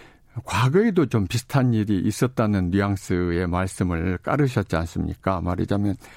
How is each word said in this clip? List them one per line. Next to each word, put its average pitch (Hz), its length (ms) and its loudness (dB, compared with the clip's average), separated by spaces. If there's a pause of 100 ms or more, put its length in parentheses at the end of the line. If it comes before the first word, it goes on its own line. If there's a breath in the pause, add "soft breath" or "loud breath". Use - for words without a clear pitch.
(440 loud breath)
과거에도 165 640 2
좀 104 220 0
비슷한 127 440 0
일이 104 280 2
있었다는 104 720 0
뉘앙스의 92 760 0
말씀을 90 720 -2
깔으셨지 127 560 0
않습니까? 85 640 -2
말하자면 92 540 -2 (220 loud breath)